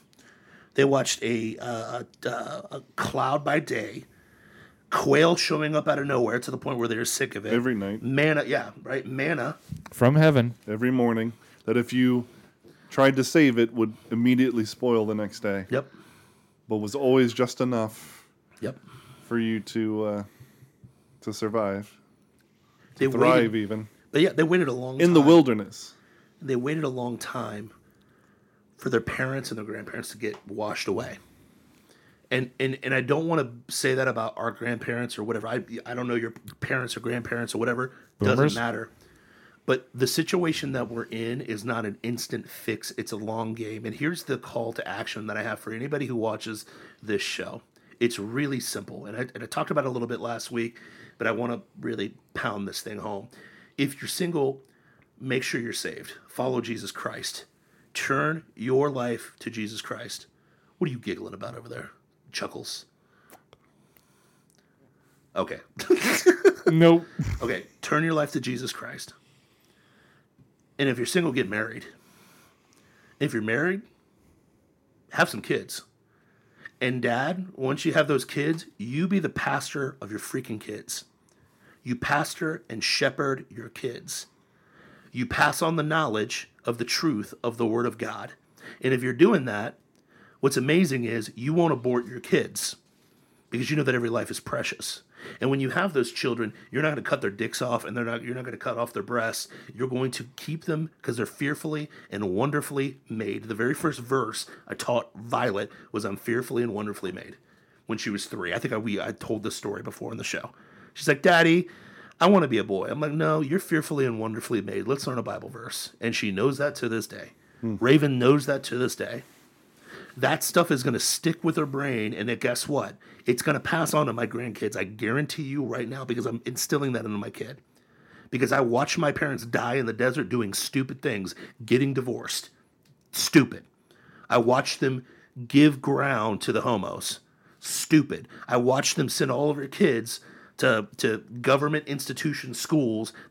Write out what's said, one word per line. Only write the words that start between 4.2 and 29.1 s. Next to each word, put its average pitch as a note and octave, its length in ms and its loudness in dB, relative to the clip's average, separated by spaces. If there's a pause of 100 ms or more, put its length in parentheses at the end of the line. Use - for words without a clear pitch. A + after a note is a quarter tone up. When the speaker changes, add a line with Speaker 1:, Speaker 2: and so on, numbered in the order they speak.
Speaker 1:
quail D#3 460 6
showing D3+ 400 0
up D3+ 140 0
out C#3+ 100 0
of C#3 80 -4
nowhere B2 320 2
to B2 120 -8
the B2+ 60 -6
point C3+ 200 -4
where A#2 100 0
they A2+ 100 0
were A2+ 80 -2
sick - 300 -2
of G#2 100 -8
it. G#2+ 60 -2
Speaker 2:
Every A#2+ 240 2
night. G2+ 260 -4
Speaker 1:
Manna, C#3+ 440 2
yeah, B2 240 -2 (140)
right, C3+ 220 -6
manna. C3+ 520 -2 (340)
Speaker 3:
From B2+ 240 6
heaven. C#3 400 8 (120)
Speaker 2:
Every A2 240 2
morning, A#2 420 2 (320)
that A2+ 100 2
if A#2+ 160 2
you B2 340 4 (640)
tried C3+ 280 6
to B2+ 80 2
save C#3 320 6
it, A#2 160 6
would A2 200 2 (180)
immediately A#2+ 520 4
spoil A2+ 420 2
the G#2+ 100 0
next G#2 260 -6
day. G2 280 -2
Speaker 1:
Yep. C3+ 220 -2 (800)
Speaker 2:
But A2 80 0
was G#2 180 -4
always C3 380 6
just B2 280 0
enough A#2 640 -4 (340)
Speaker 1:
Yep. - 180 -6 (460)
Speaker 2:
for A#2 160 -2
you A2+ 220 0
to, A2 440 -2
uh, G#2 180 -2 (1000)
to A2 120 -6
survive. G#2 560 -2 (1040)
To C3+ 100 2
Speaker 1:
They C3 60 2
Speaker 2:
thrive, B2 240 6 (180)
Speaker 1:
waited, - 20 -2
Speaker 2:
even. G#2+ 320 -4 (240)
Speaker 1:
but D3 100 4
yeah, G3 120 4
they E3 100 4
waited E3+ 240 2
a B2+ 60 -2
long C3 280 -6
Speaker 2:
In F3 120 8
the D#3 80 10
Speaker 1:
time. C#3 60 8
Speaker 2:
wilderness. C3 640 6 (480)
Speaker 1:
They C3+ 160 -2
waited D3+ 260 -2
a C#3 60 0
long B2 280 -4
time A2 540 -8 (1080)
for - 120 -6
their A2+ 120 2
parents C3 480 -4